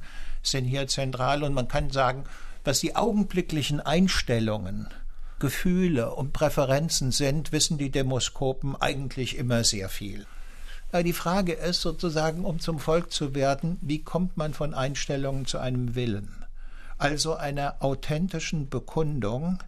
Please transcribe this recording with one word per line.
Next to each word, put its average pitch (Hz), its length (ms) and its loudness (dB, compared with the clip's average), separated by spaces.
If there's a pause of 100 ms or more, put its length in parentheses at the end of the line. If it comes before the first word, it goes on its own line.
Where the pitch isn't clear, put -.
(440)
sind 135 220 0
hier 135 220 0
zentral. 135 560 0
Und 143 100 2
man 123 140 2
kann 143 220 2
sagen, 131 360 2 (380)
was 139 160 2
die - 160 -2
augenblicklichen 180 840 2
Einstellungen, 110 1080 2 (520)
Gefühle 170 760 2
und 139 180 -2
Präferenzen 139 800 2
sind, 143 400 2
wissen 151 260 2
die 139 120 0
Demoskopen 135 920 0
eigentlich 131 580 -2
immer 120 260 2
sehr 95 260 0
viel. 104 360 -6 (680)
Aber 175 120 2
die 170 100 2
Frage 175 400 0
ist 170 280 0
sozusagen, 160 640 0
um 165 140 0
zum 165 200 -2
Volk 165 320 2
zu 139 240 -2
werden, 139 460 2
wie 151 220 -2
kommt 180 340 0
man 156 160 -2
von 151 200 0
Einstellungen 135 720 -2
zu - 120 -2
einem 123 380 0
Willen? 107 500 -2 (520)
Also 147 380 0
einer 143 440 -2
authentischen 151 880 0
Bekundung, 135 1000 0